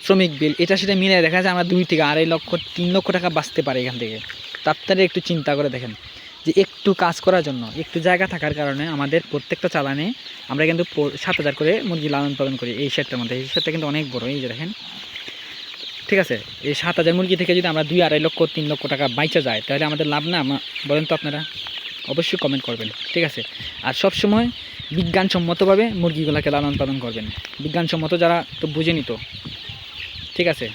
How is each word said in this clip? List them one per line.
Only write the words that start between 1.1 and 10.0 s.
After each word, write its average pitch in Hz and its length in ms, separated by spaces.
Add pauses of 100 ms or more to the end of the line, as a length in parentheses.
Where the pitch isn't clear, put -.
দেখা 165 200
যায় 185 100
আমরা 180 120
দুই 180 200
থেকে 160 180
আড়াই 151 240
লক্ষ, 165 300 (200)
তিন 175 160
লক্ষ 190 200
টাকা 180 180
বাঁচতে 156 320
পারি 131 200
এখান 123 180
থেকে। 110 200 (440)
তো 156 80
আপনারা 190 300
একটু 180 180
চিন্তা 151 360
করে 143 140
দেখেন 123 240 (520)
যে 160 100
একটু 196 380
কাজ 170 260
করার 185 240
জন্য, 123 340
একটু 160 220
জায়গা 180 280
থাকার 151 260
কারণে 143 340
আমাদের 143 340 (100)
প্রত্যেকটা 156 360
চালানে 147 460 (340)